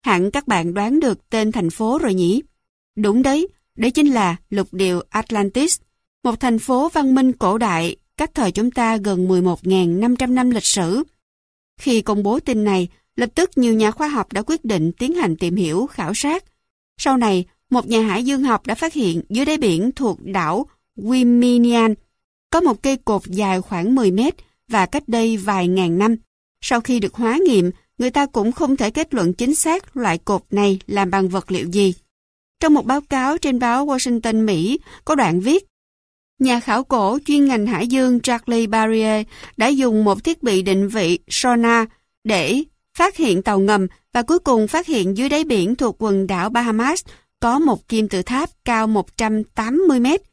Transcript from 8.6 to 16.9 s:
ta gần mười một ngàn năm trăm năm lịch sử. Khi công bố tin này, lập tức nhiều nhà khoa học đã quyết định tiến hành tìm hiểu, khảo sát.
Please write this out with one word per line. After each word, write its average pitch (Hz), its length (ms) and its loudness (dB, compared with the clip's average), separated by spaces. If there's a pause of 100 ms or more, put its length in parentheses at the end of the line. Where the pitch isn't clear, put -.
ta 226 260 0
gần 190 320 0
mười 180 140 4
một 175 240 -2
ngàn 185 340 2
năm 240 160 2
trăm 254 180 0
năm 247 160 2
lịch 233 140 -2
sử. 196 380 0 (760)
Khi 233 220 0
công 208 200 -2
bố 220 180 0
tin 220 240 -2
này, 185 240 0 (280)
lập 240 180 -2
tức 359 220 0
nhiều 240 180 2
nhà 214 160 2
khoa 302 180 -4
học 262 240 -4
đã 208 100 -4
quyết 320 220 -4
định 175 280 -2
tiến 277 220 -4
hành 185 220 -2
tìm 175 200 -2
hiểu, 180 300 -2
khảo 190 280 -6
sát. 311 300 -4 (540)